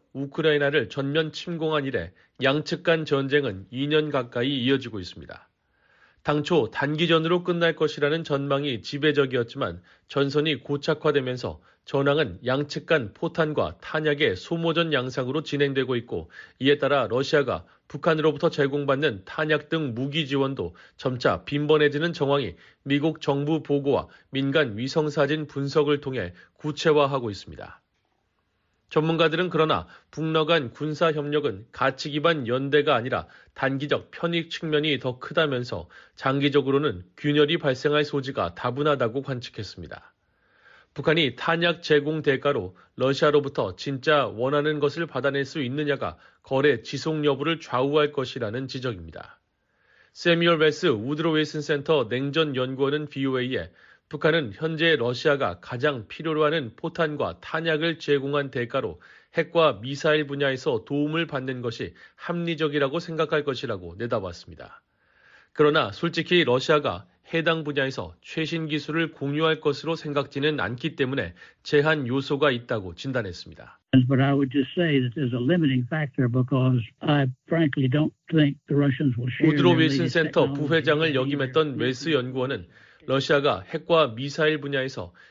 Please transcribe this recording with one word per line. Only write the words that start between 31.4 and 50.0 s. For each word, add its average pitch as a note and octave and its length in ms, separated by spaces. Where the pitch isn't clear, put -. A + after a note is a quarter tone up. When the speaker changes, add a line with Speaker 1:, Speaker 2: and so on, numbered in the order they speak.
Speaker 1:
가치 C3+ 400
기반 D3+ 360
연대가 C#3 480
아니라 A2+ 320
단기적 C3+ 560
편익 E3+ 400
측면이 D3+ 480
더 B2+ 200
크다면서 B2 720
장기적으로는 C3+ 880
균열이 D3 400
발생할 D3 480
소지가 C3 480
다분하다고 C3 680
관측했습니다. - 920
북한이 D3 420
탄약 E3+ 460
제공 D3+ 400
대가로 C3+ 560
러시아로부터 C3+ 800
진짜 C#3 520
원하는 C#3+ 520
것을 D3 280
받아낼 C#3 360
수 C3+ 200
있느냐가 C3+ 560
거래 C3+ 400
지속 D3+ 420
여부를 D3 340
좌우할 C#3+ 520
것이라는 B2+ 560
지적입니다. A2+ 720